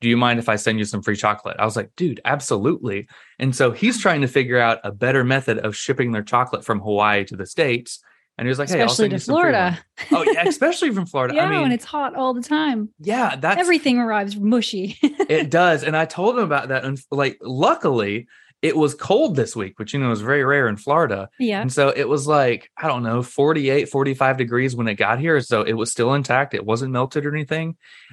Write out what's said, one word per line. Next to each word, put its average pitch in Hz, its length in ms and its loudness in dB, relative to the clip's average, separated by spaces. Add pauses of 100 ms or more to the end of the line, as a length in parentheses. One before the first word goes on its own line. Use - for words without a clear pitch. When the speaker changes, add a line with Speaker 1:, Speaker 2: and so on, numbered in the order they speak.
Speaker 1:
Do 117 80 2
you 117 80 4
mind 120 220 4
if 113 100 -2
I 107 80 2
send 110 220 0
you 104 40 -2
some 101 180 -6
free 104 140 -2
chocolate?" 104 440 -2
I 104 40 -2
was 110 140 0
like, 104 180 -6
"Dude, 156 300 -2
absolutely." 120 840 -2 (300)
And 127 180 -2
so 127 160 4
he's 226 300 0
trying 170 180 2
to 135 80 2
figure 123 320 2
out 113 240 2
a 104 80 -6
better 127 320 0
method 127 360 0
of 107 180 -4
shipping 127 340 -2
their 107 120 -2
chocolate 123 420 -2
from 104 160 -2
Hawaii 104 420 0
to 92 140 -14
the 95 80 -8
States. 123 580 -2 (340)
And 120 80 -6
he 123 40 -2
was 131 100 -2
like, 143 80 -4
"Hey, 180 140 0
I'll 226 60 2
Speaker 2:
Especially 220 160 0
Speaker 1:
send 196 80 0
Speaker 2:
to 196 40 -4
Speaker 1:
you 185 40 -4
some 285 160 -2
free 339 60 4 (120)
Speaker 2:
Florida. 180 260 0 (300)
Speaker 1:
one." - 180 2
Oh, 440 60 4
yeah, - 160 2
especially 311 420 0
from 190 140 -2
Florida. - 280 -2
Speaker 2:
<laughs> 294 40 -2
Yeah, 339 80 2
Speaker 1:
I 392 40 0
mean, 381 120 0
Speaker 2:
when 269 100 2
it's 233 140 -4
hot 294 300 -4
all 262 180 0
the 240 100 -6
time. 277 460 -2 (100)
Speaker 1:
yeah, 196 380 -2
that's 180 240 2
Speaker 2:
Everything 302 380 2
arrives 208 360 -2
mushy. 208 680 0
<laughs> - 280 0
Speaker 1:
It 156 200 2
does. 165 360 4
And 156 100 0
I 160 80 4
told 202 340 -2
him 226 60 2
about 143 240 0
that. 131 160 -2
And, 135 160 -4 (120)
like, 139 300 0
luckily, 127 880 0 (340)
it 151 140 2
was 151 180 2
cold 220 440 2
this 117 180 0
week, 101 240 -8
which, 107 140 -10
you 143 80 -2
know, 123 100 0
is 107 80 -2
very 135 240 0
rare 135 240 2
in 104 80 -2
Florida. 117 540 0 (100)
Speaker 2:
Yeah. 208 220 -2
Speaker 1:
And 127 100 -4
so 143 240 4
it 127 140 -2
was, 139 180 -2
like, 131 500 2
I 160 120 -4
don't 123 140 -2
know, 117 200 -2
forty-eight, 143 640 0
forty-five 135 500 0
degrees 127 380 -2
when 117 140 -2
it 101 60 -2
got 110 240 0
here. 156 200 2
So 117 220 0
it 110 120 0
was 113 180 -4
still 120 220 0
intact. 135 400 0
It 101 120 -4
wasn't 120 260 -2
melted 127 340 -2
or 147 80 -6
anything. 156 440 -6 (360)